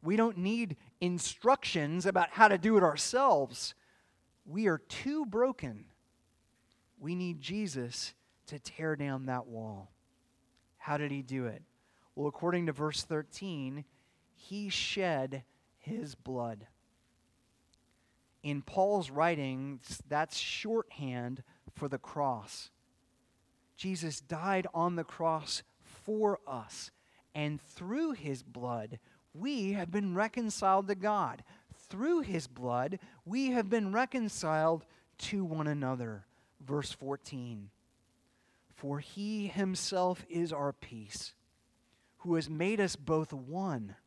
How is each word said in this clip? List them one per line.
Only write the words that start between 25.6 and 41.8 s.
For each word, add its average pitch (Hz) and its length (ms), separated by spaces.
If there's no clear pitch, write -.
for 214 640
us, 120 460
and 151 260
through 269 520
his 151 320
blood, 120 560
we 202 400
have 180 160
been 196 240
reconciled 202 760
to 208 40
God. 190 500
Through 302 300
his 185 260
blood, 123 540
we 254 220
have 240 200
been 208 240
reconciled 170 920
to 196 260
one 160 220
another. 127 640
Verse 139 280
fourteen, 123 800
"For 143 240
he 202 480
himself 185 840
is 170 240
our 143 180
peace, - 640